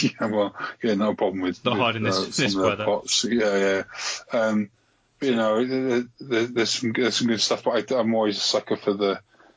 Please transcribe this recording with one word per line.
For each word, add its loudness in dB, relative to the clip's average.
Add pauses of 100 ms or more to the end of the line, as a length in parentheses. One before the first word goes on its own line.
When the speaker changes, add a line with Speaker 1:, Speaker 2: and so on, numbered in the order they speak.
Speaker 1:
yeah. 0
Well, 0 (280)
yeah, 2
no 2
problem -2
with, -4
Speaker 2:
Not 0
Speaker 1:
with, 2
Speaker 2:
hard 2
in -2
this, 0
Speaker 1:
uh, -2
Speaker 2:
this -10
Speaker 1:
some 2
of 0
the 0
Speaker 2:
weather. 0
Speaker 1:
pots. -2
Yeah, 2
yeah. -2
Um, 0 (500)
but, 0
you 2
know, 2
there, 0 (160)
there, 0
there's 0
some, -2
there's 0
some 0
good 2
stuff. 0
But 0
I, 0
I'm 2
always 2
a -6
sucker 0
for 0
the, 0 (340)